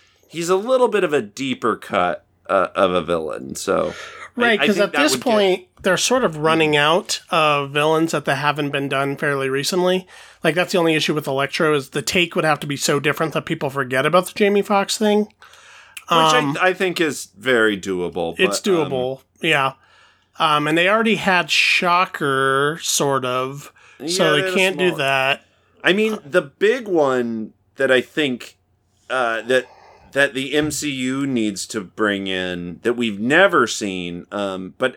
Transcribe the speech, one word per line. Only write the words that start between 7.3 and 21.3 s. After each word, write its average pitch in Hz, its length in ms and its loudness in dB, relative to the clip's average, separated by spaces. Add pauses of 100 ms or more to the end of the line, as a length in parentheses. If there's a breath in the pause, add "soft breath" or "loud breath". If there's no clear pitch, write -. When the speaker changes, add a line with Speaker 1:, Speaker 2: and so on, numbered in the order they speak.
Speaker 2:
of 147 400 2
villains 156 420 2
that 147 140 -2
they 147 80 2
haven't 143 360 -2
been 139 180 -2
done 139 280 -2
fairly 139 320 -2
recently. 180 580 0 (360 loud breath)
Like, 160 120 2
that's 175 180 -2
the 190 60 2
only 165 160 4
issue 156 200 0
with 147 120 -4
Electro, 143 480 0
is 139 160 -4
the 143 120 -6
take 175 340 0
would 170 80 0
have 156 160 2
to 156 60 -10
be 143 100 -6
so 143 240 0
different 147 320 -2
that 156 140 -6
people 151 240 -4
forget 131 340 -2
about 175 220 2
the - 80 -14
Jamie 202 280 2
Foxx 196 360 -2
thing. 214 220 2
Speaker 1:
Which 208 100 -4 (800 loud breath)
I, 160 280 4
Speaker 2:
Um, 147 220 -2
Speaker 1:
I 185 140 4
think 180 260 -2
is 151 280 -2 (100)
very 110 420 2
doable, 87 580 -4
Speaker 2:
it's 190 220 0
Speaker 1:
but, 208 140 -2
um, 156 160 0
Speaker 2:
doable, 131 300 -6 (200)
yeah. 143 320 0 (640 soft breath)
Um, 151 280 2
and 156 100 0
they 175 120 2
already 220 280 2
had 170 340 0